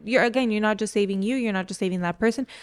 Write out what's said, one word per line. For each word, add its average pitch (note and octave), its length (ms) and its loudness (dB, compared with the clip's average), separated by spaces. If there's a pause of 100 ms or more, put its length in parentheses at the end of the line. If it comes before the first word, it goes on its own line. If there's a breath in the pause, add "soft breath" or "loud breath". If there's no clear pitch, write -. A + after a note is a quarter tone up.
you're, B3+ 180 4
again, A#3+ 280 2
you're G#3+ 100 0
not G#3+ 160 2
just G#3+ 160 -4
saving G3 280 0
you. A3+ 140 0
You're A#3 160 0
not F#3+ 160 -2
just - 140 -10
saving F#3 180 -2
that F3 180 -2
person, A#3 300 0 (160 loud breath)